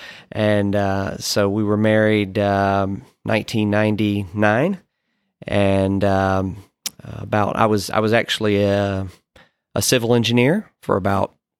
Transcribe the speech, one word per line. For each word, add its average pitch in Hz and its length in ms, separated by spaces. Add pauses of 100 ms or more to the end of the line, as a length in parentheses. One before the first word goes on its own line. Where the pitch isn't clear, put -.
(320)
And, 104 420
uh, 98 440
so 101 320
we 104 160
were 104 100
married, 107 640
um, 98 600 (240)
nineteen 107 460
ninety-nine, 104 1080 (680)
and, 98 580
um, 95 540 (500)
about, 104 480
I 110 120
was, 104 240
I 101 80
was 107 140
actually 107 500
a, 98 440 (680)
a 107 60
civil 117 340
engineer 120 560 (100)
for - 140
about 98 380 (260)